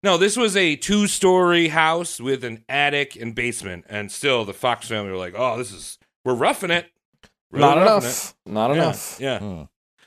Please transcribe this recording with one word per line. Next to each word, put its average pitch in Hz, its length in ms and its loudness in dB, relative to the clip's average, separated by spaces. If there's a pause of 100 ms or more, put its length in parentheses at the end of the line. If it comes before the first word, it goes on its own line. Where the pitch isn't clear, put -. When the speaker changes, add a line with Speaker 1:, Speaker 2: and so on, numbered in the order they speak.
Speaker 1:
No, 190 160 4
this 202 180 2
was 220 200 0
a 175 180 2
two-story 185 920 4
house 160 520 0
with 127 220 -2
an 113 260 -10
attic 143 460 -2
and 117 220 -10
basement, 110 520 -6
and 104 220 -8
still 127 340 0
the 101 100 -10
Fox 120 340 -4
family 104 240 -6
were 92 40 -6
like, 90 200 -8
"Oh, 120 200 -2
this 120 160 -8
is, - 240 -18 (280)
we're 127 100 0
roughing 170 380 0
it." 170 180 -2 (640)
Really 143 140 4
Speaker 2:
Not 143 100 6
Speaker 1:
roughing 196 320 6
Speaker 2:
enough. - 260 -8 (120)
Speaker 1:
it. 95 40 -16
Speaker 2:
Not 110 200 0
Speaker 1:
Yeah, 143 40 2
Speaker 2:
enough. 165 460 -2
Speaker 1:
yeah. 127 180 -4
Speaker 3:
Hmm. 92 240 -10 (440)